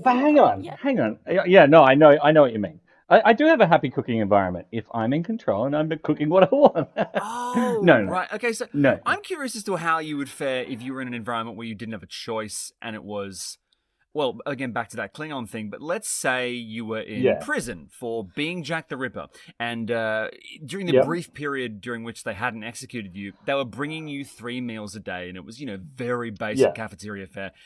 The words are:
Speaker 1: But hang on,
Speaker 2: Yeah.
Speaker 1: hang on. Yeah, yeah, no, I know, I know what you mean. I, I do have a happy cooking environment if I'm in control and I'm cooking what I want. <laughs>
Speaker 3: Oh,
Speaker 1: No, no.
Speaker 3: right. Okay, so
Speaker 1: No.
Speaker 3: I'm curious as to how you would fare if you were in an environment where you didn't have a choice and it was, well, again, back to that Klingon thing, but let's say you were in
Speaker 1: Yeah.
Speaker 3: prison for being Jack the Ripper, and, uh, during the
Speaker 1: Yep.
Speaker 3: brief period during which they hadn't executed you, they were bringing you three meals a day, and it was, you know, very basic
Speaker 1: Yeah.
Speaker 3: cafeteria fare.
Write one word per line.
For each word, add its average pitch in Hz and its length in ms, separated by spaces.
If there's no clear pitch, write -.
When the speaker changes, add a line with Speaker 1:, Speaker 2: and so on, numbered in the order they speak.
Speaker 1:
But 247 140
hang 294 240
on, 107 240
Speaker 2:
Yeah. - 160
Speaker 1:
hang 269 180
on. 113 200
Yeah, 180 180
yeah, 180 200
no, 151 180
I 135 100
know, 147 280
I 147 100
know 151 100
what 123 100
you 110 60
mean. 87 220
I, 208 180
I 226 60
do 285 140
have 320 140
a 190 60
happy 151 240
cooking 120 280
environment 95 540
if 110 200
I'm 117 200
in 160 100
control 131 440
and 143 100
I'm 156 140
cooking 151 280
what 185 140
I 185 100
want. 269 420
<laughs> - 20
Speaker 3:
Oh, 240 600
Speaker 1:
No, 135 200
no. 95 80
Speaker 3:
right. 180 220
Okay, 226 200
so 226 200
Speaker 1:
No. 139 340
Speaker 3:
I'm 381 160
curious 311 340
as 208 80
to 190 120
how 160 220
you 151 180
would 139 140
fare 131 340
if 123 180
you 131 120
were 131 80
in 127 60
an 120 60
environment 113 420
where 117 100
you 113 80
didn't 113 180
have 101 100
a - 40
choice - 720
and 110 140
it 107 80
was, 98 560
well, 131 320
again, 131 260
back 117 180
to 117 80
that 104 160
Klingon 143 340
thing, 107 220
but - 120
let's 175 260
say 127 440
you 113 320
were 110 160
in 110 220
Speaker 1:
Yeah. 117 180
Speaker 3:
prison 120 500
for 113 340
being 165 260
Jack 156 260
the 147 80
Ripper, 113 300
and, 117 320
uh, 110 380
during 180 220
the 165 80
Speaker 1:
Yep. 127 120
Speaker 3:
brief 165 280
period 131 460
during 117 240
which 117 180
they 110 120
hadn't 113 300
executed 113 520
you, 101 160
they 139 80
were 139 100
bringing 147 440
you 139 160
three 120 360
meals 110 340
a 107 60
day, 90 280
and 90 80
it 90 80
was, 120 160
you 143 60
know, 101 140
very 120 500
basic 110 360
Speaker 1:
Yeah. 90 60
Speaker 3:
cafeteria 104 540
fare. 98 240